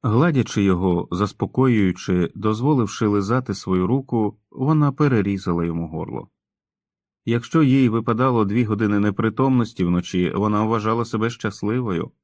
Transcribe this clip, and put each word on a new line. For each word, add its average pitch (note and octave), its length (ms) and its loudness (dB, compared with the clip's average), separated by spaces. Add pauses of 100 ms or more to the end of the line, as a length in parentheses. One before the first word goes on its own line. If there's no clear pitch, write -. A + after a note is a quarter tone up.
Гладячи A#2+ 600 2
його, F2+ 480 2
заспокоюючи, G2 1200 0
дозволивши A2 720 0
лизати G#2 460 0
свою F#2 340 -2
руку, A#2 500 -2 (140)
вона D3 400 2
перерізала G2 760 0
йому E2+ 220 -4
горло. D#2 400 -8 (960)
Якщо A#2+ 380 0
їй C3 260 4
випадало A2+ 560 0
дві G#2+ 180 0
години G#2 360 0
непритомності A2 880 0
вночі, F2 500 0
вона G#2 280 0
вважала A2+ 420 0
себе A2+ 240 -2
щасливою. G#2+ 840 -4 (120)